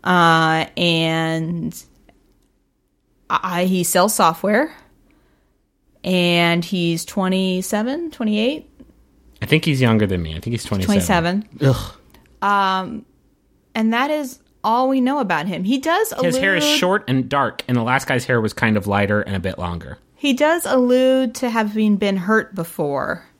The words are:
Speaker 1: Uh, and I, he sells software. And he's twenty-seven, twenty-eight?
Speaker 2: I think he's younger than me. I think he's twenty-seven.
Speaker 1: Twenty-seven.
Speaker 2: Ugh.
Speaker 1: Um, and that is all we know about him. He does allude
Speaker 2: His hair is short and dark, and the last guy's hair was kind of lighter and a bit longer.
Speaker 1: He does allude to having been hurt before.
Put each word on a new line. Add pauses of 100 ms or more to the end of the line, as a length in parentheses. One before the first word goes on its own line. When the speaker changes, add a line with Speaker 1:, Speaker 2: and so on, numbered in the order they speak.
Speaker 1:
Uh, (100)
and (1500)
I,
he
sells
software. (1300)
And
he's
twenty-seven,
twenty-eight? (720)
Speaker 2:
I
think
he's
younger
than
me.
I
think
he's
twenty-seven.
Speaker 1:
Twenty-seven. (120)
Speaker 2:
Ugh.
Speaker 1:
Um, (680)
and
that
is (240)
all
we
know
about
him.
He
does
allude
Speaker 2:
His
hair
is
short
and
dark,
and
the
last
guy's
hair
was
kind
of
lighter
and
a
bit
longer. (180)
Speaker 1:
He
does
allude
to
having
been
hurt
before. (140)